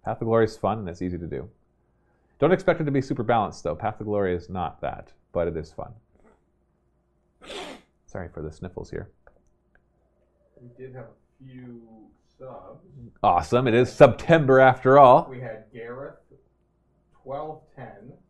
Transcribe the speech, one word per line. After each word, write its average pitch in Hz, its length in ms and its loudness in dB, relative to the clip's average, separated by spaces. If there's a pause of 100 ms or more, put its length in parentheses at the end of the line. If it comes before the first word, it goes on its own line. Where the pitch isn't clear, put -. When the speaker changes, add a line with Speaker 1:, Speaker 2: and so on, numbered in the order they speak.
Speaker 1:
Path 110 160 -8
to 120 60 -6
Glory 113 220 2
is - 100 -10
fun 107 220 -4
and 98 100 -12
it's 90 140 -12
easy 90 160 -6
to 85 80 -12
do. 73 220 -10 (880)
Don't 160 140 2
expect 180 280 0
it 160 40 -2
to 143 60 -2
be 135 120 0
super 127 200 -6
balanced, 107 400 -2
though. - 140 -6
Path 107 220 -8
to 104 60 -12
Glory 101 300 -2
is 87 140 -10
not 90 320 -8
that, - 320 -10 (200)
but 85 140 -2
it 82 100 -6
is 76 160 -12
fun. - 200 -16 (2250)
Sorry 87 220 -14
for 80 140 -16
the 78 80 -12
sniffles - 400 -16
here. - 200 -12 (1500)
Speaker 2:
We 123 160 -20
did 127 180 -20
have 120 100 -18
a - 400 -20
few 117 640 -20 (300)
subs. - 460 -20 (380)
Speaker 1:
Awesome. 117 460 2
It 110 60 2
is 123 180 2
September 139 680 4
after 131 400 6
all. 139 320 8
Speaker 2:
We 131 100 -16
had 117 320 -14
Gareth, 120 440 -16 (1040)
twelve 151 400 -12 (140)
ten 123 360 -20 (180)